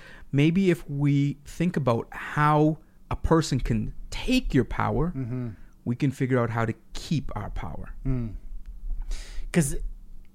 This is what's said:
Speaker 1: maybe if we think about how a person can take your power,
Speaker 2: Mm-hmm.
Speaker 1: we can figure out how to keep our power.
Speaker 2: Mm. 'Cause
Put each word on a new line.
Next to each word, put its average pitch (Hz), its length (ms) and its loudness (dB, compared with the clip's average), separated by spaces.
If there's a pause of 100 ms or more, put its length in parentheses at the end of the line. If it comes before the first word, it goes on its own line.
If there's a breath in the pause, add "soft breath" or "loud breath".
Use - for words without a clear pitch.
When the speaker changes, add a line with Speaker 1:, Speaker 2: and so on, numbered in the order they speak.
(320 loud breath)
Speaker 1:
maybe 165 400 6
if - 180 0
we 143 540 2
think 175 320 -2
about 123 360 2
how 151 680 4 (320 soft breath)
a - 80 -2
person 156 420 4
can - 340 0 (160)
take - 440 0
your 123 100 6
power, 113 540 0
Speaker 2:
Mm-hmm. 123 320 -4 (340 soft breath)
Speaker 1:
we 120 120 -2
can 139 160 0
figure 131 260 0
out 117 140 2
how 113 120 0
to 113 120 -2 (180)
keep - 420 -4
our 101 140 -8
power. - 460 -8 (100)
Speaker 2:
Mm. 120 300 -2 (1160 loud breath)
'Cause 143 240 2 (600)